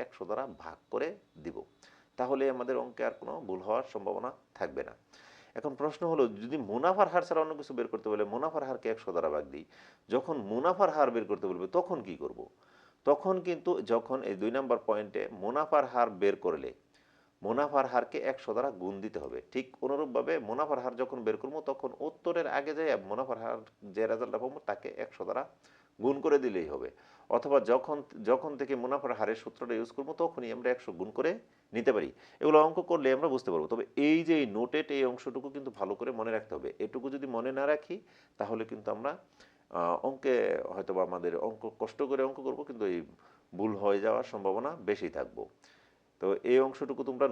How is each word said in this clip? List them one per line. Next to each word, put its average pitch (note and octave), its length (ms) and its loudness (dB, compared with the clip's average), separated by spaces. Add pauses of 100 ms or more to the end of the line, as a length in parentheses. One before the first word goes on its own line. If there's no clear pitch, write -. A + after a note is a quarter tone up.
একশো - 260 -12
দ্বারা A2 160 -2 (180)
ভাগ D#2+ 160 -14 (140)
করে C#3 160 0 (360)
দিব। E2+ 120 -8 (640)
তাহলে C3+ 360 2
আমাদের B2+ 300 -2
অঙ্কে B2 240 -8
আর A#2 120 -4
কোনো C3+ 280 -8
ভুল F#2 180 -2
হওয়ার A2+ 260 0
সম্ভাবনা G2 380 -4 (280)
থাকবে C#2 300 -4
না। A1+ 60 -16 (640)
এখন C#3 220 -6
প্রশ্ন D3+ 220 -4 (100)
হলো, C#3+ 160 6 (160)
যদি C3 120 -6 (140)
মুনাফার F3+ 420 4
হার F3 160 4
ছাড়া D#3+ 160 2
অন্য D#3 160 -6
কিছু C#3 180 -12
বের A#2 140 0
করতে A2 200 -4
বলে, G#2 120 2
মুনাফার C#3 440 -4
হারকে A#2+ 260 -4
একশো A2 200 -10
দ্বারা D#2+ 160 2
ভাগ D2+ 220 -2
দিই, D2+ 120 -12 (500)
যখন E3 220 0 (140)
মুনাফার E3+ 460 4
হার C#3+ 140 6
বের A#2 200 0
করতে G2+ 200 -2
বলবে, F2+ 160 -4 (120)
তখন F3+ 280 0
কি F#2 160 -8
করব? - 260 -8 (600)
তখন D3 260 4 (120)
কিন্তু F3 240 -2 (220)
যখন A#2+ 300 0
এই G2+ 200 -4
দুই A2 80 2
নম্বর B2 360 2
পয়েন্টে G2+ 420 0 (140)
মুনাফার C#3+ 500 4
হার A#2+ 160 6 (140)
বের G2+ 140 6
করলে, D2 340 -2 (720)
মুনাফার C3+ 500 2
হারকে B2 260 2 (120)
একশো C3 220 -4
দ্বারা B2+ 180 0 (120)
গুণ G2 220 -4
দিতে G2 200 -6
হবে। A#1+ 140 -8 (140)
ঠিক B2+ 140 -4 (180)
অনুরূপভাবে C3+ 540 0 (100)
মুনাফার C#3 360 0
হার B2 180 -4
যখন B2+ 240 -6
বের A2 160 2
করবো, C#3+ 180 -6 (100)
তখন C3+ 200 -4 (180)
উত্তরের E3 380 -2 (120)
আগে C#3+ 200 -2
যাই D#3+ 100 0 (200)
মুনাফার A#2+ 340 -4
হার A#2 160 -4 (360)
যে G#2 160 0
রেজাল্টটা A2+ 320 -2
পাবো, C3+ 160 -6 (100)
তাকে - 200 -4 (160)
একশো - 200 -10
দ্বারা G#2 180 -2 (640)
গুণ C#3 200 2
করে D3 200 8
দিলেই F#2 280 0
হবে। B1+ 160 -6 (480)
অথবা C#3 240 4 (100)
যখন, C3+ 320 2 (280)
যখন C3+ 300 0
থেকে C3+ 220 -2
মুনাফার C3 360 -2
হারের G#2+ 240 0
সূত্রটা A#2+ 320 -6
ইউজ A2+ 220 -2
করবো, C#3 160 -6
তখনই D3+ 440 -2
আমরা B2 140 -2
একশো B2 220 -2
গুণ F#2 260 -6
করে C#3+ 120 2 (420)
নিতে A2+ 240 2
পারি। D#2+ 160 0 (280)
এগুলো D#3 260 10
অঙ্ক D#3+ 120 0 (120)
করলে D3+ 260 4
আমরা D3+ 180 2
বুঝতে B2 180 -2
পারবো। D#2 200 2
তবে A#2 120 0 (240)
এই D#3+ 200 6
যে E3 120 6
এই C#3 60 2 (100)
নোটেড C#3 300 0 (100)
এই C3+ 160 4
অংশটুকু B2+ 440 -8
কিন্তু C3+ 220 -8
ভালো G2+ 160 0
করে A#2+ 160 -4 (100)
মনে A2+ 160 -2
রাখতে G#2+ 200 -4
হবে। - 120 -6 (160)
এটুকু B2 300 -6
যদি C#3 120 -6 (100)
মনে A#2 220 -2
না C#3 140 0
রাখি, D3+ 240 -4 (420)
তাহলে A2 320 -2
কিন্তু G#2+ 260 -10
আমরা, B2+ 160 -4 (580)
আহ, F2 260 2 (120)
অঙ্কে C3+ 260 2 (400)
হয়তোবা F#2 340 0
আমাদের F2 240 -2 (160)
অঙ্ক, A2 140 -10 (200)
কষ্ট - 160 -6 (120)
করে C3 180 2
অঙ্ক C3+ 180 -10
করবো, C3 220 -4
কিন্তু A#2 240 -6
এই F2 60 0 (600)
ভুল G#2+ 140 2 (100)
হয়ে G2+ 220 6
যাওয়ার A2+ 280 2
সম্ভাবনা G#2+ 380 0 (180)
বেশি A2+ 200 0 (100)
থাকবো। A#1 260 -6 (760)
তো F2+ 60 0 (240)
এই B2+ 160 8
অংশটুকু C3 380 -4
তোমরা C3 280 0